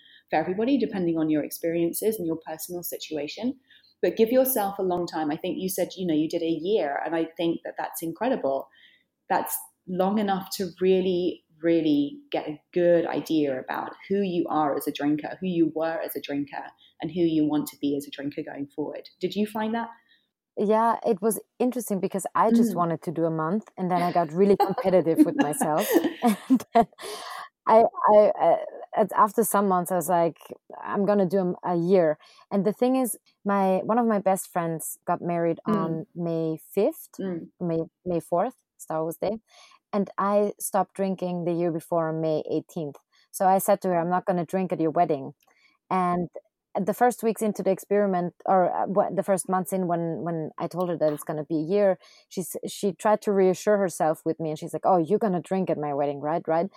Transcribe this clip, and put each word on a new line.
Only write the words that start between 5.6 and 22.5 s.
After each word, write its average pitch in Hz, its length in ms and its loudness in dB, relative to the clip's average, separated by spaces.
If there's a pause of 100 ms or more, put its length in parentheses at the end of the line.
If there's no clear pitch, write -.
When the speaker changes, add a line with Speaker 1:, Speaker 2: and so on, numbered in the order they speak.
Speaker 1:
said, 180 280 -2
you 185 100 -6
know, 165 80 2
you 156 140 2
did 165 140 -4
a 165 40 0
year, 160 580 0
and 160 120 -4
I 160 80 0 (120)
think 170 280 -2
that - 120 -10
that's - 280 -8
incredible. 165 640 -4 (600)
That's - 280 -2 (320)
long 185 320 0
enough 196 360 -2
to 185 140 -4 (100)
really, 185 640 2 (160)
really 151 600 2 (100)
get - 180 -4
a 151 120 -10 (120)
good 175 340 4
idea 143 540 0
about - 340 -8 (140)
who 196 140 0
you 180 260 -2
are 147 280 0
as 143 100 -6
a 147 60 -2
drinker, 147 480 -2
who 185 80 -4
you 165 260 2
were 160 260 -2
as - 140 -8
a 147 60 -10
drinker, 143 460 -8 (360)
and 160 80 -6
who 175 120 -2
you 160 220 2
want 147 240 0
to - 120 -14
be 143 160 -2
as 143 100 -6
a - 40 -18
drinker 143 320 -8
going 143 260 -12
forward. - 400 -10 (120)
Did 180 140 -4
you 208 120 0
find 220 280 -4
that? 233 140 -6 (680)
Speaker 2:
Yeah, 220 480 2
it 220 160 2
was 214 200 0 (180)
interesting 233 420 -2
because 175 340 -2
I 196 180 4